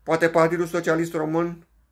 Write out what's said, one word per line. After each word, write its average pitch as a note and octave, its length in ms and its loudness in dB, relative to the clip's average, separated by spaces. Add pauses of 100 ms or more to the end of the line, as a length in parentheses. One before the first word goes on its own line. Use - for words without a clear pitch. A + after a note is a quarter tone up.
Poate E3 260 2
Partidul E3+ 360 2
Socialist E3 480 -2
Român? E3 540 -4 (240)